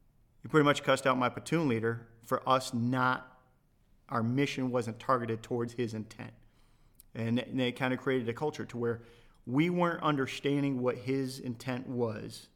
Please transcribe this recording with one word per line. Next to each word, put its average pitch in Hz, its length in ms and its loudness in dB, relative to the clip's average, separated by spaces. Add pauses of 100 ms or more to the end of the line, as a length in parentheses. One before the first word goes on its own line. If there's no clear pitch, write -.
(420)
he 135 60 -14
pretty 151 160 6
much 143 180 4
cussed 131 240 2
out 131 120 4
my 123 100 2
platoon 160 400 -2
leader 117 400 0 (160)
for 123 240 -2
us 131 240 2
not, 127 640 -2 (720)
our 117 140 0
mission 131 480 2
wasn't 117 280 -2
targeted 117 440 0
towards 120 320 -4
his 117 200 -4
intent. 113 380 -10 (840)
And, 113 240 0
and 127 220 -4
it 123 160 0
kinda 127 200 0
created 127 320 0
a 117 40 -2
culture 147 320 -4
to 120 140 -10
where 117 240 -2 (440)
we 147 240 4
weren't 175 320 2
understanding 139 800 2
what 123 160 2
his 131 440 -2
intent 123 480 -6
was 113 680 -4